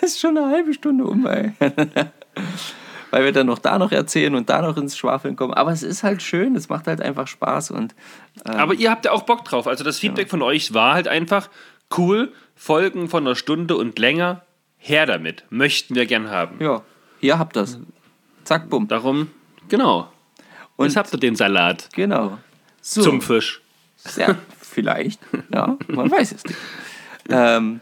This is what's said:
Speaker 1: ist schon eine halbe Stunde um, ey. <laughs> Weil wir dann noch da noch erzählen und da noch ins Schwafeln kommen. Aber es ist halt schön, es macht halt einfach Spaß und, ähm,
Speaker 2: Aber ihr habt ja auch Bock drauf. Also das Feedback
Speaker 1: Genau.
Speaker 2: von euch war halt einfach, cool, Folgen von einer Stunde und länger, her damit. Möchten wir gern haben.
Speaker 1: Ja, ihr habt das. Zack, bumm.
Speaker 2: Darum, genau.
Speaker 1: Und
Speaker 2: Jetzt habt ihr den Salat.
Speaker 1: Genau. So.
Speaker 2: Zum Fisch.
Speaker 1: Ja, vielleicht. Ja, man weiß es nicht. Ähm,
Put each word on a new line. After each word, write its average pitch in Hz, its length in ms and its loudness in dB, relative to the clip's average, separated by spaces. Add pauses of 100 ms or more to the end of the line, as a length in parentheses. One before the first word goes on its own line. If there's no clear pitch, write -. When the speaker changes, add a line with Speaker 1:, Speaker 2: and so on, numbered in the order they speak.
Speaker 1:
ist - 180 0
schon 320 180 2
eine 285 120 0
halbe 302 260 0
Stunde 269 300 0
um, 254 220 0
ey. 214 300 -2
<laughs> - 1500 -4
Weil 131 140 4
wir 139 80 4
dann 135 140 4
noch 120 120 0
da - 200 0
noch 190 140 2
erzählen 143 420 0
und 117 140 -2
da 147 140 2
noch 160 160 -2
ins 139 180 -6
Schwafeln 131 400 -2
kommen. 127 180 -2
Aber 151 160 2
es 165 120 -2
ist - 200 -6
halt 202 200 0
schön, 226 340 0
es 160 140 -6
macht 156 180 -6
halt 160 140 -4
einfach 139 260 -4
Spaß - 420 -4
und, 110 240 -6 (520)
ähm, 110 100 -6
Speaker 2:
Aber 156 180 2
ihr 226 160 2
habt 226 140 -2
ja 170 80 2
auch 226 100 0
Bock - 220 0
drauf. 120 240 -2
Also 131 160 -4
das 147 160 -4
Feedback - 300 -2
Speaker 1:
Genau. - 0 -
Speaker 2:
von 160 120 -2
euch 139 320 0
war 120 200 6
halt 175 140 0
einfach, 170 400 0 (480)
cool, 190 360 2 (220)
Folgen 170 540 0
von 165 180 -2
einer 123 80 0
Stunde 160 420 -2
und 113 220 -4
länger, 170 440 0 (360)
her 151 260 2
damit. 85 460 -4
Möchten 131 440 0
wir 123 120 2
gern 110 240 -2
haben. 87 320 -2
Speaker 1:
Ja, 127 200 0 (380)
ihr 156 180 4
habt 160 180 -2
das. 120 220 -2 (640)
Zack, 160 260 -2
bumm. 113 180 0
Speaker 2:
Darum, 135 400 -2 (400)
genau. 185 420 2 (640)
Speaker 1:
Und 135 100 2
Speaker 2:
Jetzt 143 100 2
habt 202 160 0
ihr 135 60 -4
den 123 180 2
Salat. 90 580 2
Speaker 1:
Genau. 127 440 0 (420)
So. - 220 0
Speaker 2:
Zum 139 180 6
Fisch. - 400 0 (560)
Speaker 1:
Ja, 190 200 2 (240)
vielleicht. - 600 -4 (320)
Ja, - 240 0 (120)
man 277 220 0
weiß 302 220 2
es - 120 -16
nicht. 175 120 -10 (720)
Ähm, 117 540 2